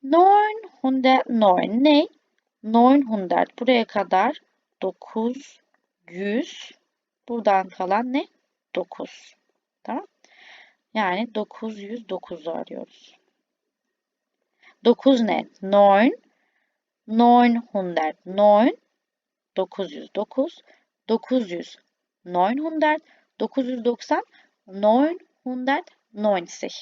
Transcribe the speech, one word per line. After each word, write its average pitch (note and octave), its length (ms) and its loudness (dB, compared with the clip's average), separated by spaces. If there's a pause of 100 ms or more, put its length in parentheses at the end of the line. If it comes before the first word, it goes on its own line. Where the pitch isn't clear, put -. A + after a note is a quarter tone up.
Neunhundertneun. C4 1800 2
Ne? D4+ 240 4 (540)
Neunhundert. A3 960 2
Buraya A#3+ 260 0
kadar G3 560 -2 (420)
dokuz A3+ 760 -8 (480)
yüz. G3+ 640 -8 (560)
Buradan G3+ 400 0
kalan G3 440 -4
ne? D4+ 140 -4 (500)
Dokuz. - 580 -12 (480)
Tamam. C#4 240 -10 (880)
Yani G#3+ 400 -4
dokuz G#3+ 480 -10
yüz A3 260 -14
dokuzu E3 420 -12
arıyoruz. - 680 -14 (1700)
Dokuz A#3+ 360 2
ne? F#3+ 280 -2 (140)
Neun. G3+ 540 4 (920)
Neunhundertneun. G#3+ 1700 2 (800)
Dokuz F#3 360 -8
yüz D#3 220 -18
dokuz. C4 480 -6 (460)
Dokuz A3+ 440 -2
yüz. E3+ 240 -12 (480)
Neunhundert. D4+ 760 -2 (380)
Dokuz A#3+ 280 -6
yüz B3 160 -10
doksan. D4+ 400 -4 (420)
Neunhundertneunzig. A#3+ 2250 -4